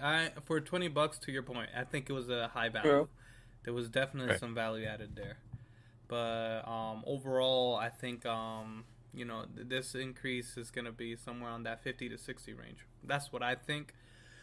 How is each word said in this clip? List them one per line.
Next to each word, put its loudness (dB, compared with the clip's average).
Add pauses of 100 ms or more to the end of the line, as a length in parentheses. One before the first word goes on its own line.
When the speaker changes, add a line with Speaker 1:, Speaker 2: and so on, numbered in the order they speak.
Speaker 1:
I, 4 (160)
for 4
twenty 0
bucks, 2
to -6
your -2
point, -6
I 0
think -2
it 0
was -2
a 2
high 2
value. 6
Speaker 2:
True. 10 (540)
Speaker 1:
There -2
was -2
definitely 2
Speaker 3:
Right. 4
Speaker 1:
some -4
value 0
added -8
there. -10 (680)
But, 0
um, -2
overall, 6
I 2
think, -6
um, -2 (280)
you -6
know, -6 (100)
th-, -10
this -2
increase -2
is -8
gonna -4
be -6
somewhere -8
on -6
that -4
fifty -4
to -6
sixty -10
range. -14 (180)
That's -2
what -4
I 4
think. -4 (480)